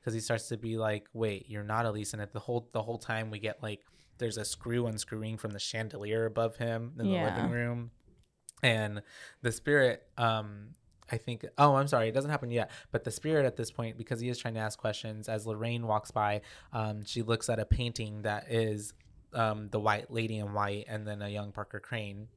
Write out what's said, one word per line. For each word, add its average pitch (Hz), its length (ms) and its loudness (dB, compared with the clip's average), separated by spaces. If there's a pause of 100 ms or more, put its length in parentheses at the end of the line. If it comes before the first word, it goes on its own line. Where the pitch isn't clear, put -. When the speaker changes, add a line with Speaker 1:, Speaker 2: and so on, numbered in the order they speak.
Speaker 1:
'Cause 113 100 -2
he 113 60 -2
starts 113 280 -2
to 117 80 -4
be 113 220 -4
like, 107 340 0
"Wait, 107 380 -2
you're 104 120 -6
not 107 240 0
Elise." 107 280 -2
And 107 80 -6
at 101 100 -10
the 107 80 -6
whole, 120 320 -4
the 110 100 0
whole 113 160 -4
time 110 320 -4
we 107 80 -6
get, 107 240 -4
like, 104 220 -6 (320)
there's 110 220 -2
a 107 60 -2
screw 120 420 0
unscrewing 110 500 -4
from 107 160 -4
the 101 80 -8
chandelier 110 640 -2
above 113 320 0
him 117 420 -2
in - 80 0
the 190 60 6
Speaker 2:
Yeah. 170 240 2
Speaker 1:
living - 160 2
room. 120 380 -2 (720)
And 107 400 2 (400)
the 117 100 2
spirit, 139 640 4
um, 107 540 0 (420)
I 117 60 0
think, 117 260 -4 (140)
oh, 143 180 10
I'm 139 120 6
sorry, 120 200 4
it 110 40 -2
doesn't 135 180 0
happen 135 200 -2
yet. 117 200 2 (200)
But - 140 0
the 120 80 -2
spirit 151 340 2
at 123 100 0
this 113 140 -4
point, 113 280 -6
because 117 200 -4
he 120 100 -2
is 120 100 -2
trying 117 160 -4
to 110 60 0
ask 110 180 -2
questions, 107 500 -4
as 107 180 -2
Lorraine 117 400 0
walks 107 240 2
by, 107 300 2 (320)
um, 107 320 -2
she - 180 -4
looks 113 260 0
at 113 120 2
a 107 60 0
painting 113 560 2
that 104 280 -2
is, 110 440 0 (400)
um, 107 340 0
the 110 120 0
white 104 300 2
lady 110 280 0
in 101 160 -4
white 101 340 0
and 107 180 -4
then 104 160 -6
a 101 60 -4
young 104 240 -6
Parker 104 280 -8
Crane. 107 560 -8